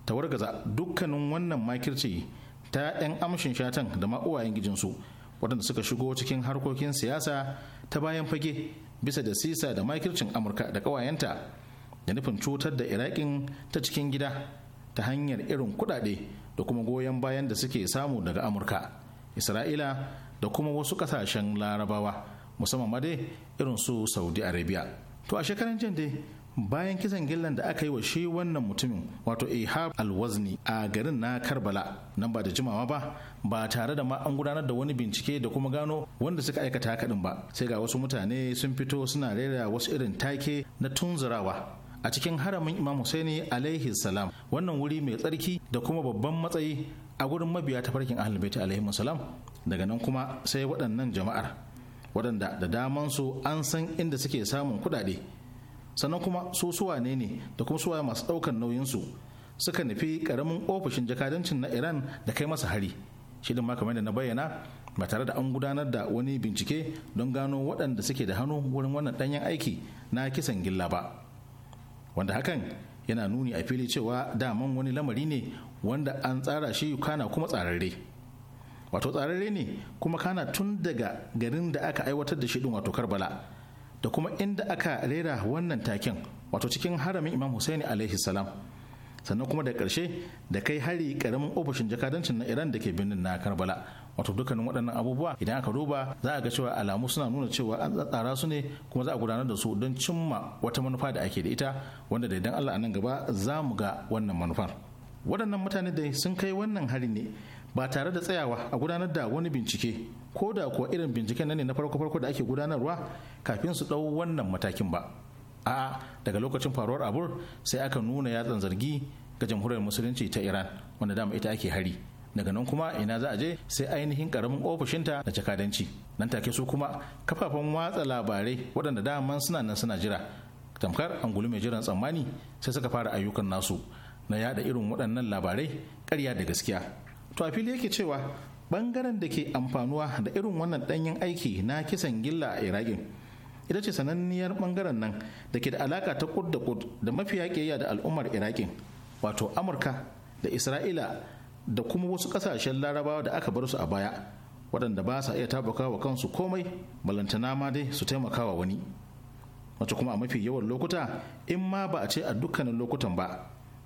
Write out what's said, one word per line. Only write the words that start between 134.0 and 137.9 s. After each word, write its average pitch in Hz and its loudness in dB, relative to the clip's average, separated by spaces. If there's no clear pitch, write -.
na 107 4
yada 120 2
irin 110 2
waɗannan 120 2
labarai 98 2
ƙarya 139 2
da 92 0
gaskiya. 90 0
To, - 0
a 160 0
fili 220 0
yake 247 0
cewa 151 2